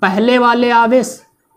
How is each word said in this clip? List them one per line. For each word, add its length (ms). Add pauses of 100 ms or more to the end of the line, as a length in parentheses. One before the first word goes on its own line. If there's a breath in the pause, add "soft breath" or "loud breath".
पहले 360
वाले 340
आवेश 480 (360)